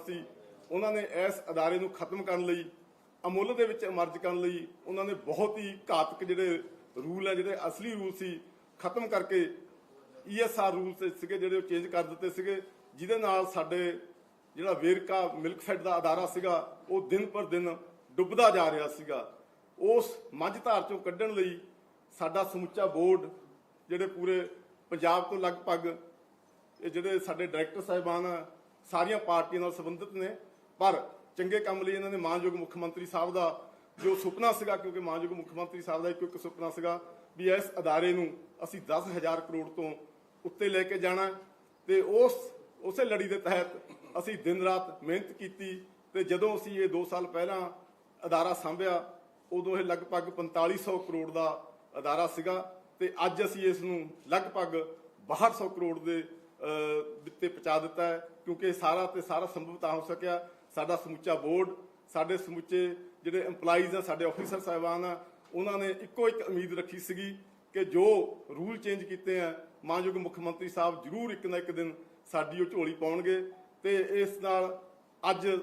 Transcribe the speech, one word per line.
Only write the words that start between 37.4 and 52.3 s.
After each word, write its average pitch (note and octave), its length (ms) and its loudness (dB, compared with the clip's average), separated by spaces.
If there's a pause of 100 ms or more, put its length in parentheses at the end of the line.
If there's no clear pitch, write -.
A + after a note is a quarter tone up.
ਇਸ F#3+ 120 6 (160)
ਅਦਾਰੇ E3 340 6
ਨੂੰ F3 240 0 (280)
ਅਸੀਂ F#3+ 160 -10
ਦਸ E3+ 260 0
ਹਜ਼ਾਰ E3 340 0
ਕਰੋੜ D#3+ 280 -6
ਤੋਂ D#3 240 -4 (520)
ਉੱਤੇ G3 240 -2
ਲੈ F#3+ 140 4
ਕੇ F#3+ 160 -2
ਜਾਣਾ, F#3+ 360 0 (520)
ਤੇ F#3+ 140 6
ਉਸ, A#3+ 320 8 (500)
ਉਸੇ F#3+ 220 2
ਲੜੀ G3+ 240 0
ਦੇ F#3+ 100 -2
ਤਹਿਤ F3+ 280 2 (520)
ਅਸੀਂ G3+ 200 -4
ਦਿਨ F3+ 240 0
ਰਾਤ F#3 420 0
ਮਿਹਨਤ F#3+ 280 -2
ਕੀਤੀ। F#3+ 520 -12 (280)
ਤੇ F#3 120 0
ਜਦੋਂ G#3 320 2
ਅਸੀਂ G#3+ 160 -6
ਇਹ F#3+ 160 2
ਦੋ F3 160 0
ਸਾਲ F3+ 220 -4
ਪਹਿਲਾਂ F3 440 -2 (560)
ਅਦਾਰਾ E3+ 280 4
ਸਾਂਭਿਆ, F3 580 0 (400)
ਉਦੋਂ F#3 260 0
ਇਹ F#3+ 60 2
ਲਗਭਗ F3 460 -2
ਪੰਤਾਲੀ E3+ 460 2
ਸੌ F#3 220 -2
ਕਰੋੜ E3 320 -6
ਦਾ D#3+ 340 -2 (340)
ਅਦਾਰਾ D3+ 280 2
ਸੀਗਾ, F3+ 560 -4 (160)